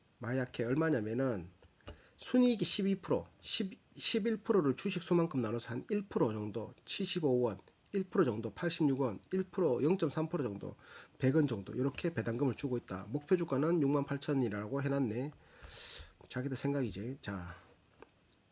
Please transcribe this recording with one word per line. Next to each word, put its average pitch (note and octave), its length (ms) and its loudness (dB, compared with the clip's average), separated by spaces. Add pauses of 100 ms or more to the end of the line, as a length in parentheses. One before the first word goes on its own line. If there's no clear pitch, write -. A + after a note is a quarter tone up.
(200)
많이 A#2+ 180 -2
약해. B2+ 280 -2
얼마냐면은 A#2+ 840 0 (680)
순이익이 B3 460 4
십이 F#3+ 380 0
프로, F2+ 260 0 (140)
십, - 380 -4 (160)
십일 A3 420 0
프로를 E3 380 4
주식 F#3+ 260 -4
수만큼 E3 400 2
나눠서 A2+ 280 -2
한 A#2+ 200 -6
일 G3+ 180 0
프로 D3 240 2
정도, G#2+ 420 -4 (120)
칠십오 D#3 560 0
원, G#2+ 180 0 (320)
일 G3 120 0
프로 F#3 200 4
정도, A2 300 -2
팔십육 D3+ 480 0
원, A#2 180 -2 (120)
일 F#3+ 140 0
프로, C#3 360 2
영점삼 D#3 480 2
프로 D#3+ 140 -2
정도, G2 320 -6 (420)
백 C3 180 2
원 D3+ 120 4
정도 G#2+ 260 -4
이렇게 C3+ 400 -2
배당금을 A#2+ 420 0
주고 B2 220 -4
있다. F#2+ 320 -8
목표 D3 260 0
주가는 E3+ 460 2
육만 C#3+ 240 2
팔천 C#3 380 0
이라고 G#2+ 400 -2
해놨네. C3+ 480 0 (960)
자기들 C3 280 -4
생각이지. C3 640 -2
자, F2 340 -8 (960)